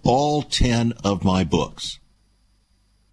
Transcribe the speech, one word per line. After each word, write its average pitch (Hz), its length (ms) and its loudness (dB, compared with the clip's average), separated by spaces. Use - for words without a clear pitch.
all 143 400 2
ten 117 500 0
of 98 200 0
my 92 200 2
books? - 560 -4